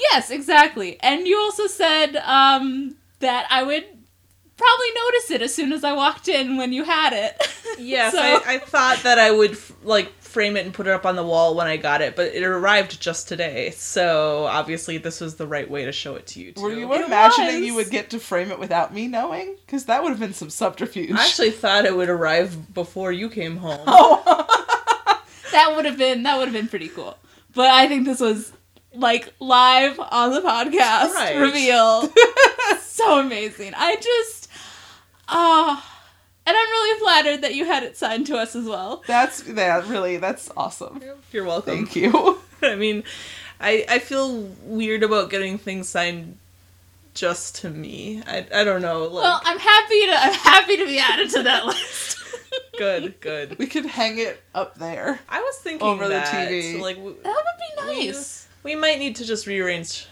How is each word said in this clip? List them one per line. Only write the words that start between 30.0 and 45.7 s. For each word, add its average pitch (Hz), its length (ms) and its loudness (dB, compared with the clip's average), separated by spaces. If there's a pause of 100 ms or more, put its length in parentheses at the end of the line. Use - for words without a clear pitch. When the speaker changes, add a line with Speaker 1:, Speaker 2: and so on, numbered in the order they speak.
Speaker 1:
the 294 80 0
podcast 277 720 2
Speaker 2:
Right. 302 240 -2
Speaker 1:
reveal. 254 800 2
Speaker 3:
<laughs> 453 40 10 (580)
Speaker 1:
So 415 400 2
amazing! 214 580 -6
I 349 200 0
just, 453 520 -4 (800)
ah. 320 640 2 (540)
And 349 80 2
I'm 440 140 2
really 440 320 0
flattered 302 400 2
that 277 140 -4
you 285 100 -4
had 285 180 -2
it - 140 -12
signed 226 300 -4
to 285 100 -4
us 226 180 -6
as 240 80 -8
well. 214 420 -8
Speaker 3:
That's, 240 400 0
yeah, 185 400 -2
really, 190 300 -4
that's 185 400 -6
awesome. - 460 -10 (320)
Speaker 2:
You're 202 100 -6
welcome. 175 300 -6
Speaker 3:
Thank 208 200 -6
you. 277 460 2 (120)
<laughs> - 100 -20
Speaker 2:
I 247 140 0
mean, 214 280 -4 (560)
I, 220 300 0
I 247 100 2
feel 269 440 -4 (200)
weird 220 400 -2
about 208 260 2
getting 190 280 -4
things 190 320 -10